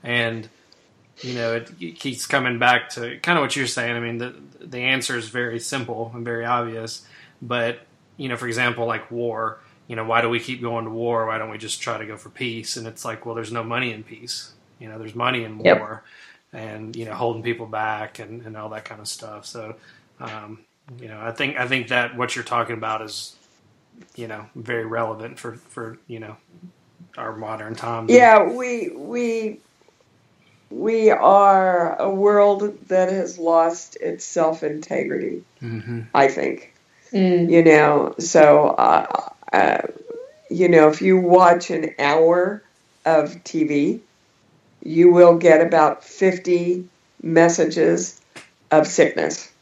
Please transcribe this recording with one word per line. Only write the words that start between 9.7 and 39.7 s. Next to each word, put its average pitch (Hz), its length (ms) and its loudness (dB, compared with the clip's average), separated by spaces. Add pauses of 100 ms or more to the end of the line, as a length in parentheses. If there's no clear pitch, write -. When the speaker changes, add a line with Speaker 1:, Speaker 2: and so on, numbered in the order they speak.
Speaker 1:
you 117 80 -12
know, 113 80 -8
why 113 160 0
do 117 80 0
we 117 100 -2
keep 123 240 -10
going 117 220 -6
to 113 80 -12
war? 113 340 -4
Why 110 120 -6
don't 110 120 -10
we 107 80 -14
just 107 220 -10
try 113 180 -8
to 107 80 -12
go 107 100 -14
for 101 120 -20
peace? 113 480 -10
And 113 100 -12
it's 113 180 -16
like, - 220 -12
well, 113 80 -10
there's 113 180 -10
no 117 120 -8
money 117 280 -6
in 110 120 -16
peace. - 480 -16 (260)
You 117 100 -20
know, 110 100 -18
there's 110 160 -16
money 120 280 -4
in 107 180 -14
Speaker 2:
Yep. 92 200 4
Speaker 1:
war 110 220 -14 (500)
and, 110 420 -16
you 113 100 -12
know, 107 100 -12
holding 117 280 -6
people 117 240 -8
back 110 540 -8
and, 113 220 -18
and 110 140 -18
all 107 140 -14
that 107 140 -14
kind 107 160 -18
of 104 80 -16
stuff. 107 360 -16
So, 110 300 -16 (460)
um, 107 400 -16 (400)
you 117 80 -20
know, 107 120 -18
I 113 120 -10
think, 139 260 -6
I 123 80 -2
think 123 220 -4
that 123 280 -2
what 123 200 -6
you're 120 80 -10
talking 117 320 -4
about 110 260 -8
is, - 320 -16 (800)
you 117 140 -14
know, 107 260 -14
very 117 320 -8
relevant 113 520 -8
for, 117 180 -14
for, 113 500 -16
you 113 140 -14
know, 107 160 -18 (800)
our 110 200 -12
modern 110 380 -12
times. 113 380 -4
Speaker 3:
Yeah, 226 320 8
we, 240 460 -6
we, 226 680 -6 (1120)
we 220 400 2
are 190 920 4
a 196 80 0
world 202 680 2 (100)
that 185 220 2
has 190 280 -4
lost 165 580 0
its - 280 -8
self-integrity, 156 1160 -4 (200)
Speaker 1:
Mm-hmm. 117 400 -10 (120)
Speaker 3:
I 139 140 4
think. - 460 -6 (380)
Speaker 4:
Mm. 180 380 2
Speaker 3:
You 170 140 6
know, 151 540 6
so, 151 500 6
uh, - 600 2 (220)
uh, 82 260 2 (720)